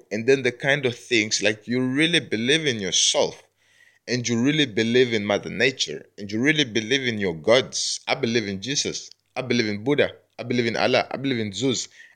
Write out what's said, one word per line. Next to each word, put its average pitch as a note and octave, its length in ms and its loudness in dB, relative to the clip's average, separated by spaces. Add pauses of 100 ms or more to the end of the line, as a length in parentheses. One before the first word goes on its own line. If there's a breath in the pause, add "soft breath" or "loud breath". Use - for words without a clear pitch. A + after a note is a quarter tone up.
(120)
And A2+ 160 -2
then C3+ 160 6
the B2 80 2
kind C#3 340 -2
of A#2 120 -2
things, G#2+ 460 0
like, A2 240 0
you B2 180 0
really D#3 340 2
believe B2+ 460 0
in A#2+ 140 -2
yourself, F#2 640 0 (640 soft breath)
and A#2+ 200 -2
you A#2 140 2
really D3 240 2
believe A#2 480 2
in G#2 120 -2
Mother G2+ 240 0
Nature, F2+ 560 -2 (120)
and G2 140 -12
you A2 100 -2
really D3 240 2
believe A#2 420 -2
in A2 120 -2
your G2 160 -2
gods. G#2+ 720 0
I - 80 0
believe A#2 320 0
in G2 140 -6
Jesus. A#2 480 -6 (260)
I B2+ 60 -4
believe A#2+ 260 0
in G2+ 160 -4
Buddha. B2+ 280 2 (260)
I A2 60 -10
believe A#2+ 220 0
in A2 100 -2
Allah. A2 360 2
I - 60 -6
believe C3 220 -2
in G#2 140 -4
Zeus. A2+ 340 -2 (280 loud breath)